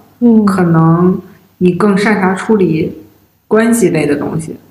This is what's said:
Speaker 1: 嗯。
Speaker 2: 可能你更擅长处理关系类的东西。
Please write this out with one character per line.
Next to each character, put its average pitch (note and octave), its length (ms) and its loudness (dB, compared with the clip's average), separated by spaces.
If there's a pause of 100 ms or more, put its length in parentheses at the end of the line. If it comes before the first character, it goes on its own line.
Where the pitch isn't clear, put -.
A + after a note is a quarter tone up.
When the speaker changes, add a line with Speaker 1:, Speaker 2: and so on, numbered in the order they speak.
(200)
Speaker 1:
嗯。 A3 260 4
Speaker 2:
可 F#3+ 160 0
能 E3+ 580 2 (380)
你 F3+ 140 2
更 G3 220 0
擅 G#3 240 0
长 F#3+ 160 0
处 G#3+ 220 -2
理 D#3+ 460 -2 (440)
关 A3+ 260 0
系 F#3 180 0
类 D3+ 160 -2
的 C#3+ 100 -2
东 - 240 -6
西。 - 160 -12 (140)